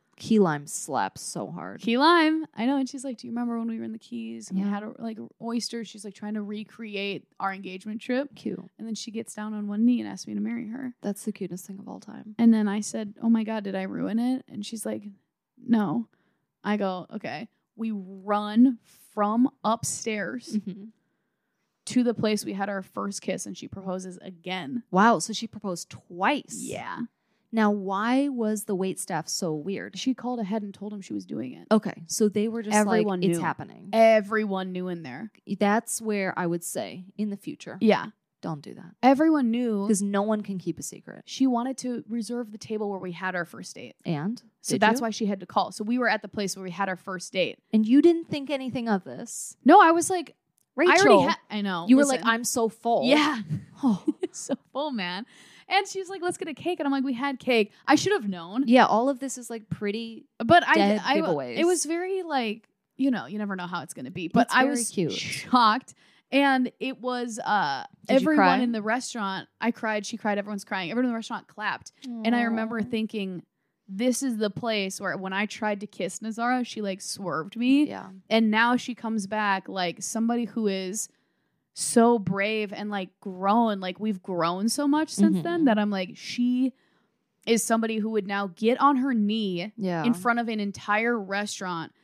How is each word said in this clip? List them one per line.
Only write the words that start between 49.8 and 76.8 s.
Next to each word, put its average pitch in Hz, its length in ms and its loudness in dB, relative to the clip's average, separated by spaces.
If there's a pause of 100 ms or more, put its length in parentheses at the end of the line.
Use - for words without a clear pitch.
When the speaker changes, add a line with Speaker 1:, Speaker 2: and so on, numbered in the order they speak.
Speaker 2:
I 330 100 10
was 339 180 2
like, 359 260 -4 (420)
I 269 60 4
already 349 180 8
Speaker 1:
Rachel, 285 280 8
Speaker 2:
ha-, - 100 0 (100)
I 214 120 -4
know. 185 260 -2
Speaker 1:
you 254 100 10
were 285 80 6
like, 269 160 2
Speaker 2:
Listen. 233 80 2
Speaker 1:
"I'm 226 140 2
so 233 260 0
full." 233 380 0
Speaker 2:
Yeah. 294 320 4 (440)
Speaker 1:
Oh. 220 260 2
Speaker 2:
<laughs> - 60 -2 (180)
So - 200 -8 (180)
full, 294 200 -6
man. 190 340 -6 (420)
And 392 220 2
she 392 100 -8
was 370 80 -8
like, 381 140 -10
"Let's 349 160 -2
get 359 100 -8
a 311 60 -8
cake." 339 260 -4
And 302 80 -2
I'm 269 60 2
like, 277 100 0
"We 277 100 -2
had 262 240 -4
cake." 226 360 2 (120)
I 277 100 8
should 392 180 4
have 247 160 0
known. 185 360 -4
Speaker 1:
Yeah, 240 200 8
all 233 240 4
of 262 100 -2
this 269 180 -8
is, 247 120 -14
like, 226 200 -12
pretty 220 540 -6 (200)
Speaker 2:
But 330 220 8
I, 269 100 2
Speaker 1:
dead 208 280 4
Speaker 2:
I, - 160 2
Speaker 1:
giveaways. 139 380 -2
Speaker 2:
it 320 80 2
was 349 200 2
very, 359 380 -2
like, 240 460 -4 (260)
you 269 160 2
know, 170 140 -2
you 175 120 -10
never 202 200 -4
know 180 100 -6
how 175 140 -6
it's 147 120 -12
gonna - 160 -12
be. 180 200 -6
But 233 180 4
Speaker 1:
It's - 80 0
Speaker 2:
I 240 80 6
Speaker 1:
very 269 80 2
Speaker 2:
was 240 180 -2
Speaker 1:
cute. 156 220 0
Speaker 2:
shocked. - 800 2 (380)
And 262 480 4
it 262 220 -6
was, 247 420 -4
uh, 147 400 0 (240)
Speaker 1:
Did - 60 2
you - 20 8
Speaker 2:
everyone 285 300 6
Speaker 1:
cry? 180 140 6
Speaker 2:
in 247 120 2
the 220 100 -2
restaurant. 208 680 -4 (100)
I 226 120 0
cried. 214 340 -2
She - 100 -10
cried. 208 220 0
Everyone's 202 260 -6
crying. 190 280 -6
Everyone 247 160 0
in 247 40 -2
the 226 60 -4
restaurant 220 320 -10
clapped. 202 420 -6 (140)
And 233 280 -2
I 240 100 2
remember 226 360 -2
Speaker 1:
Aw. 208 40 -2
Speaker 2:
thinking, 202 600 -4 (500)
this 240 300 0
is 247 140 -2
the 214 120 0
place 208 520 -4
where 156 160 -2
when 190 160 -6
I 196 120 0
tried 208 360 -4
to 208 60 -8
kiss - 320 -6
Nazara, 233 460 -2
she, - 160 -10